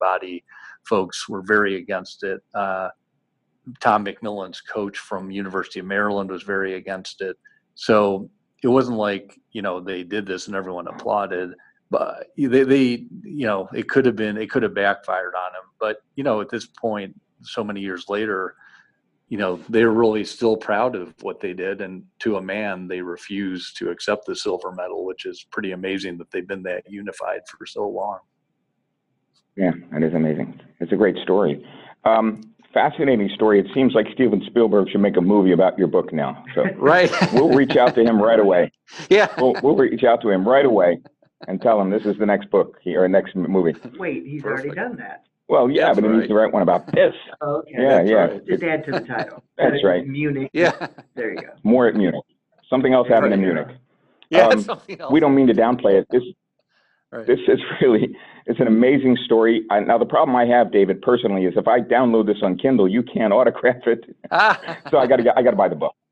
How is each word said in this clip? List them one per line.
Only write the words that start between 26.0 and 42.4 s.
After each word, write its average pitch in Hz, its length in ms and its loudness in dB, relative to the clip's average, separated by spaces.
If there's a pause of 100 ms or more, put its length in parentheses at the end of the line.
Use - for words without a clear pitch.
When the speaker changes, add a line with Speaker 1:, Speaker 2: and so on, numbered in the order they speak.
Speaker 1:
that 85 120 -20
they've 92 180 -8
been 95 140 -10
that 92 280 -10
unified 98 560 -10
for - 200 -20
so 104 200 -8
long. 98 340 -8 (1400)
Speaker 2:
Yeah, 92 160 0 (200)
that 78 100 -4
is 80 120 0
amazing. 78 440 -2 (220)
It's 85 120 -4
a 98 40 2
great 92 260 2
story. 92 420 0 (400)
Um, 110 500 0 (180)
fascinating 127 640 0
story. 107 260 4
It 95 140 -2
seems 135 200 2
like 110 200 2
Steven 107 320 2
Spielberg 104 440 2
should 98 100 0
make 101 160 0
a 92 40 4
movie 95 320 4
about 90 260 2
your 90 100 2
book 85 240 0
now. 71 320 -6 (100)
So 76 100 0
Speaker 1:
<laughs> - 120 -4
Right. 165 340 4 (220)
Speaker 2:
we'll 139 180 4
reach 135 260 2
out 127 200 4
to 117 60 6
him 113 180 4
right 110 200 4
away. 98 320 2 (180)
Speaker 1:
<laughs> - 200 -18
Yeah. 196 260 6
Speaker 2:
We'll, 131 260 2
we'll 139 140 2
reach 127 280 2
out 117 180 4
to 110 80 0
him 95 180 2
right 135 160 6
away 90 380 2 (440)
and 95 140 -6
tell 113 200 2
him 95 100 0
this 104 160 -2
is 101 120 0
the 104 80 0
next 101 240 0